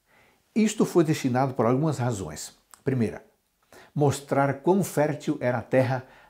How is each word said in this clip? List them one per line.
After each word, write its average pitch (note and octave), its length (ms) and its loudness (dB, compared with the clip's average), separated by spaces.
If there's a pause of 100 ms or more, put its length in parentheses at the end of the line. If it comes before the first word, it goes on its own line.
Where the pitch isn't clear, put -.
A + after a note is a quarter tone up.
(560)
Isto G#3+ 300 2
foi E3+ 180 4
destinado C3+ 480 0
por A#2 140 2
algumas C3+ 320 0
razões. G2 580 -6 (260)
Primeira, B2 400 -2 (720)
mostrar C#3 680 0
quão F#3 200 2
fértil D3 560 -2
era B2 200 -2
a G#2+ 40 -8
terra B2+ 440 0 (240)